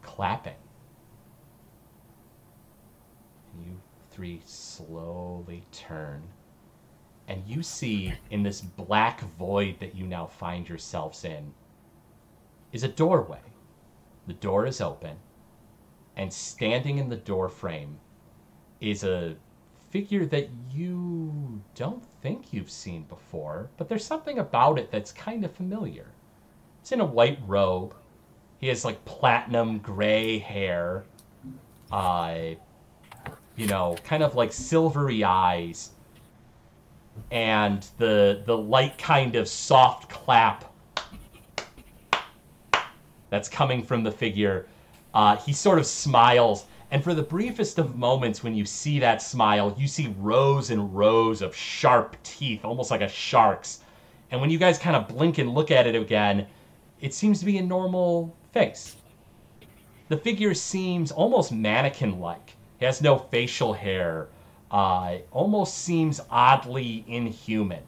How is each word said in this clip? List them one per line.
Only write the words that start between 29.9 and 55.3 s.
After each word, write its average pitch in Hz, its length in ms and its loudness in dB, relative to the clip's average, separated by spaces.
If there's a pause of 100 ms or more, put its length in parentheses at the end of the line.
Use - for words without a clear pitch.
hair, 95 680 -6 (880)
uh, 87 460 -2 (1160)
you 110 120 -4
know, 92 360 0
kind 156 180 -2
of, 139 140 0
like, 117 160 2
silvery 143 720 0
eyes, 90 680 0 (1400)
and 107 560 2 (100)
the, 104 480 4
the 117 100 2
light 123 420 2
kind 135 380 2
of 107 120 0
soft - 640 6
clap 113 560 2 (2750)
that's 104 200 -2
coming 127 340 0
from 117 200 -2
the 110 80 -2
figure 101 560 0 (460)
uh, 107 240 6
he - 160 -4
sort 180 260 4
of 143 60 0
smiles, 120 800 6 (260)
and 139 120 0
for 175 100 0
the 151 100 0
briefest 208 560 -4
of 127 160 0
moments 123 480 0
when 113 120 -4
you 104 100 0
see 147 340 -2
that 117 220 4
smile, 104 560 2
you 139 100 0
see 139 320 -4
rows 123 500 4
and 101 260 -2
rows 110 460 4
of 92 140 -6
sharp - 680 2
teeth, 117 400 -8
almost 120 280 -4
like 110 100 0
a 101 80 0
shark's. - 720 2 (500)
And 127 80 -2
when 143 100 2
you 165 100 2
guys 180 180 6
kinda 160 240 2
blink 139 380 0